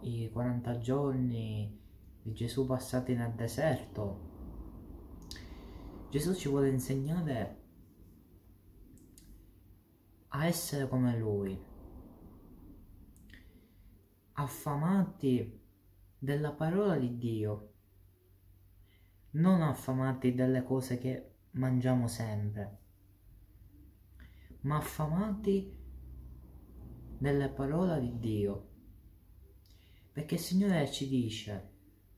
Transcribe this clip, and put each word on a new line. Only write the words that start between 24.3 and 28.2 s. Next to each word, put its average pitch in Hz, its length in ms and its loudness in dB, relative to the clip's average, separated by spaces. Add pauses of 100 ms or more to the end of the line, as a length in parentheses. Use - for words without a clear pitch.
ma 147 160 2
affamati 196 1000 0 (1400)
della 139 300 4
parola 156 500 2
di 120 180 -2
Dio, 104 520 0 (1400)